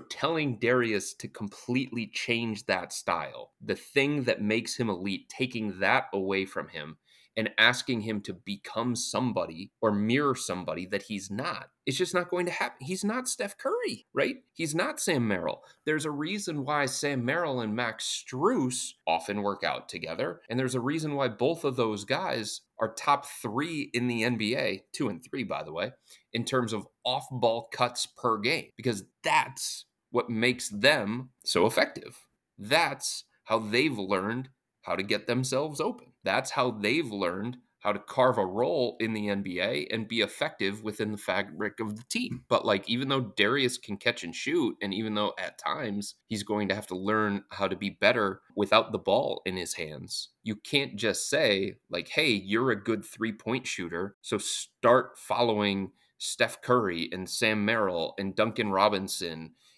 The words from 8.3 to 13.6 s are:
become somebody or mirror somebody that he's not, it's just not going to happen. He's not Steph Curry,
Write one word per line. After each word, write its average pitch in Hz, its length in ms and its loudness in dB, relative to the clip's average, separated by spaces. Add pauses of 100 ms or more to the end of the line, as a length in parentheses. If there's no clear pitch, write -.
become 110 640 -4
somebody 95 760 -2 (100)
or 110 100 4
mirror 120 440 2
somebody 90 500 -4
that 98 160 -2
he's 98 300 -8
not, 127 380 -6 (140)
it's 135 140 -2
just 180 160 0
not 175 160 0
going 175 160 0
to 175 60 -4
happen. - 340 -6
He's 190 180 -4
not 247 240 -2
Steph - 300 -4
Curry, 415 560 -4